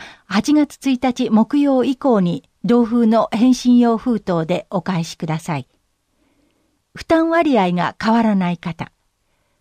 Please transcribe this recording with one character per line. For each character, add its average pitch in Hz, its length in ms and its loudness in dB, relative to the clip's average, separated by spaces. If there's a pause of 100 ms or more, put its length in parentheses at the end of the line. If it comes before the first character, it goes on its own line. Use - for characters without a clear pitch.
(260)
八 214 280 -2
月 302 240 0 (120)
一 254 80 0
日 254 320 -4
木 220 300 2
曜 269 240 2
以 262 140 -2
降 240 220 0
に 175 300 -4 (140)
同 240 220 2
封 233 200 0
の 220 260 2
返 247 220 2
信 247 240 2
用 233 200 4
封 226 240 -4
筒 165 240 -2
で 175 240 -4
お 190 120 -4
返 175 220 -4
し - 140 -14
く - 100 -10
だ 156 120 -4
さ 151 180 -8
い。 127 100 -12 (1300)
負 - 100 -16
担 320 240 0
割 320 300 2
合 180 140 0
が 170 280 -4
変 220 120 0
わ 233 100 2
ら 214 120 2
な 180 140 0
い 175 80 -4
方。 - 340 -12 (680)